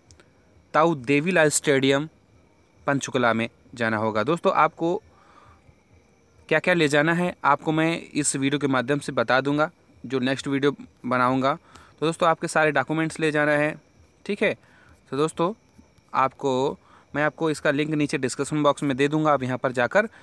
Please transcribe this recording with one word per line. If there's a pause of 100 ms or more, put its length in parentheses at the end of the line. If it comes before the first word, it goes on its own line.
(720)
ताऊ
देवीलाल
स्टेडियम (800)
पंचकुला
में (280)
जाना
होगा।
दोस्तों,
आपको (1500)
क्या
क्या
ले
जाना
है, (100)
आपको
मैं
इस
वीडियो
के
माध्यम
से
बता
दूंगा, (340)
जो
नेक्स्ट
वीडियो (300)
बनाऊंगा। (420)
तो
दोस्तों,
आपके
सारे
डॉक्यूमेंट्स
ले
जाना
है। (500)
ठीक
है, (540)
तो
दोस्तों, (600)
आपको, (360)
मैं
आपको
इसका
लिंक
नीचे
डिस्क्रिप्शन
बॉक्स
में
दे
दूंगा,
आप
यहाँ
पर
जाकर (160)